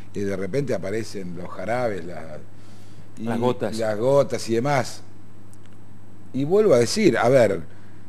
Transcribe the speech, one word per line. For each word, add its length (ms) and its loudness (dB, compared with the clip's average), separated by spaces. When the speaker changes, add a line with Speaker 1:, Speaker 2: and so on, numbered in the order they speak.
Speaker 1:
y 80 -4
de 160 -2
repente 380 -2
aparecen 600 -4
los 120 -8
jarabes, 560 -2
la, 340 -8
y 60 -8
Speaker 2:
Las 140 -2
gotas. 400 0
Speaker 1:
las 200 0
gotas 520 2
y 60 2
demás. 440 0
Y 100 0
vuelvo 320 6
a 60 8
decir, 360 4
a 120 4
ver, 320 6